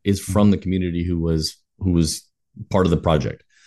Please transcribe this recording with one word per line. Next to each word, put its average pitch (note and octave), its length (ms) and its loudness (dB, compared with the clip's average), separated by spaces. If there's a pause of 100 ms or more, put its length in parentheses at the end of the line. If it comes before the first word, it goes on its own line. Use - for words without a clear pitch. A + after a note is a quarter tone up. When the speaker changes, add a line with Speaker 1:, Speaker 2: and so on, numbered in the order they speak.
Speaker 1:
is G2 160 0
from G#2 280 2
Speaker 2:
Mm-hmm. - 20 6
Speaker 1:
the F2+ 80 2
community F2+ 440 -2
who F2 160 -2
was, E2 380 -2 (220)
who F#2 140 0
was E2 320 0 (460)
part F#2 160 2
of E2+ 40 2
the E2+ 60 2
project D2 480 -2 (220)